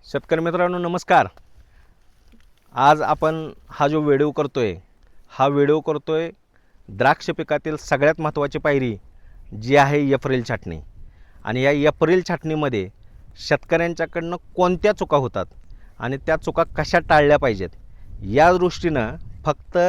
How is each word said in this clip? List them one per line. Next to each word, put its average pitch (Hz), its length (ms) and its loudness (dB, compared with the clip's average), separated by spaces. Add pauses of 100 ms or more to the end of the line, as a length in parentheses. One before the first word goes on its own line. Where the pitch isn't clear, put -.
(140)
शेतकरी 160 260 -2
मित्रांनो, 175 380 -2
नमस्कार. 175 480 0 (1500)
आज 143 280 4
आपण 156 480 -2 (200)
हा 143 180 0
जो 156 120 0
व्हिडिओ 147 300 2
करतोय, 123 460 -4 (520)
हा - 180 0
व्हिडिओ 143 340 4
करतोय 160 500 -4 (580)
द्राक्ष 123 420 2
पिकातील 156 460 -4
सगळ्यात 147 440 0
महत्त्वाची 151 380 -4
पायरी 135 380 0 (680)
जी 131 140 2
आहे 143 340 4
एप्रिल 135 380 0
छाटणी. 85 320 -8 (640)
आणि 117 180 -4
या 139 80 4
एप्रिल 151 580 2
छाटणीमध्ये 151 600 -4 (600)
शेतकऱ्यांच्याकडनं 165 880 -2 (200)
कोणत्या 180 360 2
चुका 185 240 -2
होतात 113 300 -2 (520)
आणि 123 180 -6
त्या 160 200 -2
चुका - 260 -4
कशा 165 360 -2
टाळल्या 147 400 4
पाहिजेत, 104 320 -2 (520)
या 135 300 4
दृष्टीनं 165 560 0 (360)
फक्त - 340 -4 (100)